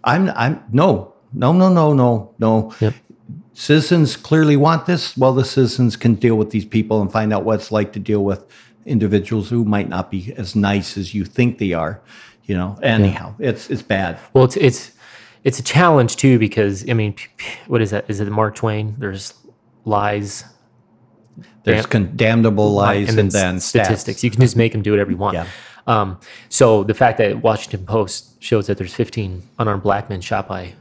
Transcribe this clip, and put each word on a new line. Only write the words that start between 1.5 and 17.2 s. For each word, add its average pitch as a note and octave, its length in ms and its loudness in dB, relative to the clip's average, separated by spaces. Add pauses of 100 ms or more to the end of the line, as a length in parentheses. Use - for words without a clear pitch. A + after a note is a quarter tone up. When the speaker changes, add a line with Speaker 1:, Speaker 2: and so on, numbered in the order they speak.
Speaker 1:
no, F#3 160 6
no, D#3+ 240 4
no, A#2+ 460 2
no. A2 420 0
Speaker 2:
Yep. G#2+ 120 0 (600)
Speaker 1:
Citizens D#3 640 2
clearly D3+ 400 2
want D3+ 280 2
this. - 300 -4
Well, C3 180 4
the B2+ 120 2
citizens B2 500 0
can A#2 200 2
deal A2+ 200 2
with G#2+ 140 0
these G#2+ 160 -4
people A2 360 -2
and G2 80 -2
find G#2+ 220 -2
out G2 140 -4
what G#2+ 160 -2
it's - 100 -12
like G#2 220 -2
to G#2+ 60 -10
deal G2+ 260 -2
with G2 180 -4 (420)
individuals G#2+ 640 -2
who A#2 140 -2
might G#2 240 -2
not F2+ 240 -6
be F#2+ 240 -10
as G#2 220 -6
nice G2+ 400 -2
as F#2+ 180 -10
you G2+ 80 -4
think A#2+ 340 -2
they F#2+ 140 -2
are. E2+ 300 -4 (420)
You G2+ 120 -6
know, F#2 280 -6
anyhow, G#2 560 0
Speaker 2:
Yeah. C3 120 -2
Speaker 1:
it's, - 180 -10
it's A#2 120 -6
bad. F#2+ 360 -4 (160)
Speaker 2:
Well, C3 100 6
it's, B2+ 140 2
it's, - 340 0 (540)
it's C3+ 120 0
a B2 60 -8
challenge D3+ 540 4
too, C3 200 4
because, G2+ 520 0
I B2 40 0
mean, G#2+ 200 -2
p-, - 140 -18 (100)